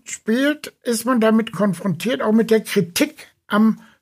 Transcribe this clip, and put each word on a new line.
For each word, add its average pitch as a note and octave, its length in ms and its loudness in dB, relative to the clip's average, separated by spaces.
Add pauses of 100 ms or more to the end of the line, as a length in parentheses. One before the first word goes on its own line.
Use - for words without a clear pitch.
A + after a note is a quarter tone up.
spielt, C#4 680 -4 (100)
ist A3+ 220 -4
man B3 160 2
damit A3 320 2
konfrontiert, G3+ 680 -2
auch A3 120 0
mit A3+ 180 2
der A3 100 4
Kritik - 680 -4 (200)
am G#3+ 320 2 (220)